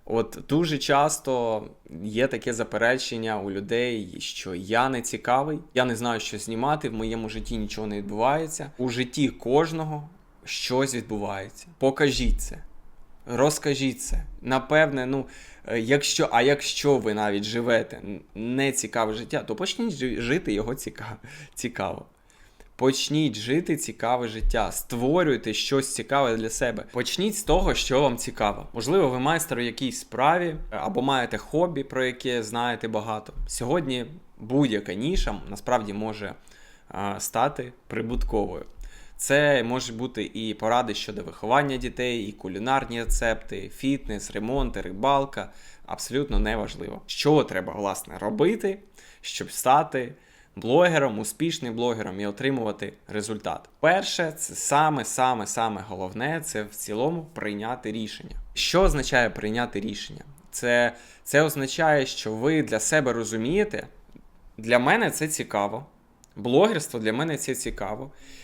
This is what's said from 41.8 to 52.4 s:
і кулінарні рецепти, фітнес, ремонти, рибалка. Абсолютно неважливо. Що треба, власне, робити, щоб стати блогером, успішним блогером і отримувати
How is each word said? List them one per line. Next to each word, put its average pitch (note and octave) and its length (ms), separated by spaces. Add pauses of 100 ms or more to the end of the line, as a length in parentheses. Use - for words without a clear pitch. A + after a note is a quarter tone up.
і G2+ 80
кулінарні A#2 680
рецепти, A2 720
фітнес, C3 600
ремонти, A2+ 500
рибалка. B2+ 720 (340)
Абсолютно C3+ 540
неважливо. G#2+ 640
Що D3 380
треба, F#2 300
власне, F#2+ 440
робити, F#3+ 640 (420)
щоб - 300
стати C#3 640 (420)
блогером, C#3 640
успішним C3+ 540
блогером A2 460
і G#2 60
отримувати G#2+ 680 (140)